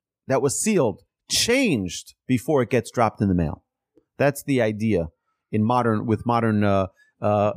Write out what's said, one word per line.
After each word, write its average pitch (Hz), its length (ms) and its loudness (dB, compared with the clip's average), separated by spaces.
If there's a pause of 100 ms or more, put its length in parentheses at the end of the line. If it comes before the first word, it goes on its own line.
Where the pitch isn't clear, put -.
(260)
that 127 160 0
was 139 180 -2
sealed 165 420 0 (280)
changed 196 840 -2 (120)
before 131 340 0
it 120 80 -2
gets 117 220 -2
dropped 113 320 -2
in 104 60 2
the 95 60 2
mail. 82 300 -2 (540)
That's 139 240 0
the 135 180 0
idea 107 460 0 (440)
in 107 140 0
modern, 117 400 0
with 107 220 -2
modern, 113 380 2
uh, 98 240 0 (340)
uh, 104 340 0